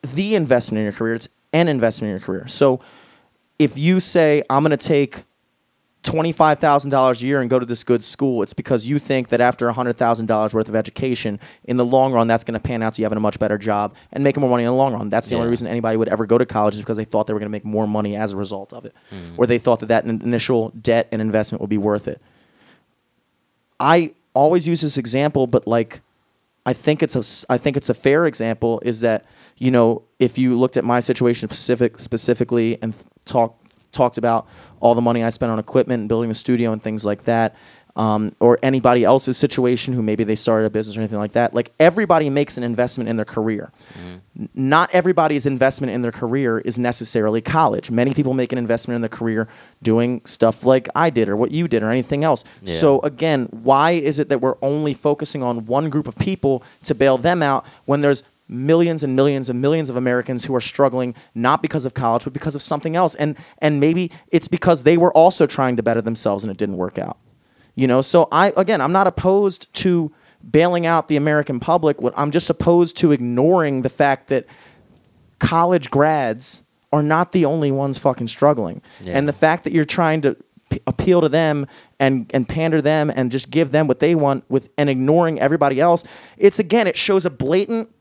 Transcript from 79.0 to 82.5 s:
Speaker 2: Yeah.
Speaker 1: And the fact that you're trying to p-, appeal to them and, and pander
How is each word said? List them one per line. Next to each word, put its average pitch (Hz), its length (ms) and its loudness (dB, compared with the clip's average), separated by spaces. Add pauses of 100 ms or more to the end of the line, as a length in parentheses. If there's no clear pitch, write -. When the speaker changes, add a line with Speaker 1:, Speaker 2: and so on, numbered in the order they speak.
Speaker 2:
Yeah. 87 120 -6
Speaker 1:
And 143 140 0
the 143 40 -4
fact 160 320 2
that - 80 -4
you're 156 120 2
trying 160 360 0
to 139 140 0 (360)
p-, - 160 -4
appeal 175 340 2
to 156 80 2
them 147 380 0 (320)
and, 135 340 2
and 131 160 0
pander 160 320 0